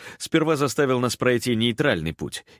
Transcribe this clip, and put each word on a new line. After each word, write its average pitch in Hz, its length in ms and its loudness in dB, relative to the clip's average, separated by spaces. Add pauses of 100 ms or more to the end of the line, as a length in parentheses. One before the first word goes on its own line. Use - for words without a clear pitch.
(160)
сперва 160 400 0
заставил 131 440 0
нас 123 160 0
пройти 123 380 0
нейтральный 110 600 0
путь - 320 -10 (140)